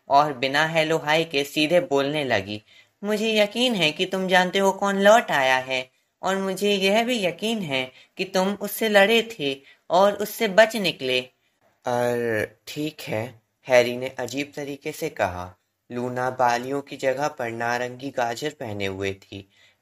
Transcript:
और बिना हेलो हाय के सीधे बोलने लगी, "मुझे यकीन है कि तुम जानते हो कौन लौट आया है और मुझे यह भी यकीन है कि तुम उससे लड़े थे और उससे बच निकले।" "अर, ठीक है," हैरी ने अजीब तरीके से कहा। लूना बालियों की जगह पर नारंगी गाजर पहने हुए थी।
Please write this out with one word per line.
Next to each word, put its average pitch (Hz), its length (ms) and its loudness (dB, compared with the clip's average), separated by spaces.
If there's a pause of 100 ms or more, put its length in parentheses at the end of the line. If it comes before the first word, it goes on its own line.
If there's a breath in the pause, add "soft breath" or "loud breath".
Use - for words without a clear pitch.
और 147 240 4
बिना 135 340 0
हेलो 160 300 0
हाय 151 260 2
के 143 200 -2
सीधे 151 360 2
बोलने 143 440 0
लगी, 107 400 -2 (400 soft breath)
"मुझे 214 300 -2
यकीन 214 420 2
है 160 160 2
कि 180 140 -4
तुम 190 220 -4
जानते 180 320 2
हो 196 120 4
कौन 196 280 -2
लौट 214 320 6
आया 131 260 4
है 127 320 -4 (320)
और 190 160 -2
मुझे 190 360 -2
यह 196 300 2
भी 233 220 -2
यकीन 208 360 -4
है 131 300 -4 (260 loud breath)
कि 190 80 -4
तुम 190 280 0
उससे 208 360 -4
लड़े 220 500 4
थे 139 220 -4 (280 loud breath)
और 196 240 4
उससे 208 340 -4
बच 220 280 4
निकले।" 143 440 -2 (680)
"अर, 120 720 -2 (100)
ठीक 151 340 -8
है," 117 400 -8 (260)
हैरी 123 300 4
ने 127 100 -6
अजीब 131 480 -8
तरीके 143 360 -10
से 156 180 -8
कहा। 92 460 -4 (360)
लूना 123 380 -4
बालियों 127 520 0
की 139 160 -16
जगह 135 300 -2
पर 123 240 -6
नारंगी 120 580 -6
गाजर 123 400 -4
पहने 104 360 -6
हुए 98 280 -4
थी। 98 360 -16 (320 soft breath)